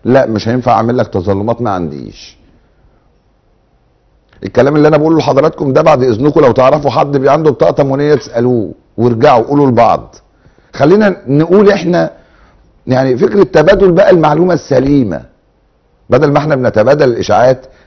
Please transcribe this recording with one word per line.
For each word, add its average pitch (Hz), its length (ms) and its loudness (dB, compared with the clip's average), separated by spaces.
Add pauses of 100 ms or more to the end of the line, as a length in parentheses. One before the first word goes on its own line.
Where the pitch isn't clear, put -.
"لا، 127 200 2
مش 110 220 -6
هينفع 120 240 -2
أعمل 113 260 0
لك 110 100 -2
تظلمات، 104 540 -4
ما 120 80 -4
عنديش." 71 680 -10 (2000)
الكلام 127 320 -2
اللي 151 120 2
أنا 156 100 2
بقوله 160 200 0
لحضراتكم 139 560 -2
ده 135 80 2
بعد 151 220 2
إذنكم 131 360 0
لو 135 120 4
تعرفوا 135 400 0
حد 143 260 -2
بي-، 135 120 0
عنده 151 220 2
بطاقة 160 200 0
تموينية 143 440 -2
تسألوه، 117 560 -4 (260)
وارجعوا 120 460 2
قولوا 143 240 0
لبعض. 110 480 0 (580)
خلينا 185 440 0 (100)
نقول 170 420 2
إحنا 175 420 -2 (760)
يعني 127 300 0
فكرة 202 260 2
تبادل 180 480 2
بقى 185 180 2
المعلومة 165 440 2
السليمة، 131 680 -2 (880)
بدل 143 220 2
ما 143 60 -2
احنا 147 180 -2
بنتبادل 127 540 0
الإشاعات: 117 560 0 (220)